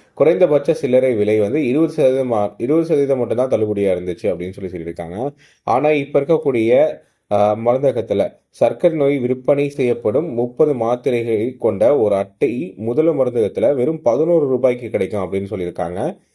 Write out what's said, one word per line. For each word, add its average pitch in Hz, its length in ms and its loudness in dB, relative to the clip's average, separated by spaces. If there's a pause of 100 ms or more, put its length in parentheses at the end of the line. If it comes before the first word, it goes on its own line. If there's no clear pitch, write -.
(140)
குறைந்தபட்ச 156 600 2
சில்லறை 127 420 0
விலை 104 240 2
வந்து 123 280 -2
இருபது 151 240 0
சதவீதம், 127 640 0
இருபது 156 280 0
சதவீதம் 143 320 0
மட்டும்தான் 120 320 0
தள்ளுபடியா 104 480 0
இருந்துச்சு 90 300 -6
அப்படின்னு 90 240 -4
சொல்லி 92 260 -10
சொல்லியிருக்காங்க. 85 560 -8 (300)
ஆனா 131 260 0
இப்ப 147 300 0
இருக்கக்கூடிய, 139 800 2 (340)
ஆ, 104 240 2
மருந்தகத்துல 117 920 -2
சர்க்கரை 156 480 0
நோய் 143 220 2
விற்பனை 131 500 0
செய்யப்படும் 123 640 -2
முப்பது 123 400 0
மாத்திரைகளை 120 840 -2
கொண்ட 113 400 2
ஒரு 104 180 2
அட்டை 120 600 -2
முதல்வர் 131 500 0
மருந்தகத்துல 117 480 0
வெறும் 156 260 -2
பதினோரு 151 460 2
ரூபாய்க்கு 123 420 0
கிடைக்கும் 98 340 -2
அப்படின்னு 98 260 -4
சொல்லியிருக்காங்க. 92 680 -6 (180)